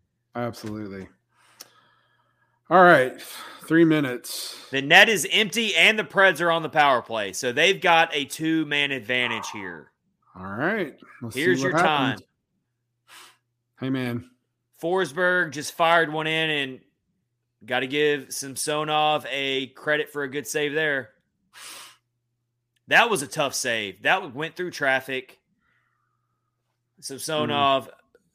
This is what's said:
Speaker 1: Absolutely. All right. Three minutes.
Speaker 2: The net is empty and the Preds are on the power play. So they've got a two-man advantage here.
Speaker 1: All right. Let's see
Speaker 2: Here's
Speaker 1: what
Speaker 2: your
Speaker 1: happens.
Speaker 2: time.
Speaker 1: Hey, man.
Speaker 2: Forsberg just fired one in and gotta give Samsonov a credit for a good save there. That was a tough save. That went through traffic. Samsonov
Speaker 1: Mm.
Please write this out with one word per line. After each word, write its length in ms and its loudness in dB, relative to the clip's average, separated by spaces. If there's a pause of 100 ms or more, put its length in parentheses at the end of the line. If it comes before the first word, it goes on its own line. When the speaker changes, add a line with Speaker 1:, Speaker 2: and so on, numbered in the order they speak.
(340)
Speaker 1:
Absolutely. 720 -10 (1600)
All 140 8
right. 300 8 (540)
Three 180 6
minutes. 720 -2 (140)
Speaker 2:
The 120 -2
net 260 8
is 220 0
empty 460 0
and 200 4
the 80 -2
Preds 360 2
are 100 0
on 140 0
the 40 -4
power 340 4
play. 320 -4
So 180 -4
they've 280 2
got 320 4
a 120 -4
two-man 680 -2
advantage 600 -4
here. 400 -14 (420)
Speaker 1:
All 100 -16
right. 520 -6 (260)
Let's 140 -10
see 60 -2
Speaker 2:
Here's 200 2
Speaker 1:
what 60 0
Speaker 2:
your 100 -2
Speaker 1:
happens. 440 0
Speaker 2:
time. 60 -20 (1500)
Speaker 1:
Hey, 120 -6
man. 380 -6 (540)
Speaker 2:
Forsberg 680 -2
just 220 -10
fired 380 2
one 140 -4
in 240 -2
and 300 -4 (840)
gotta 220 -2
give 460 0
Samsonov 1000 -2
a 380 -4
credit 420 -4
for 140 -8
a 60 -6
good 180 -8
save 240 -4
there. 380 -2 (1800)
That 220 6
was 120 -2
a 60 -10
tough 260 -4
save. 480 -4
That 320 -2
went 220 -8
through 160 -8
traffic. 640 -4 (1600)
Samsonov 840 0
Speaker 1:
Mm. 40 -20 (440)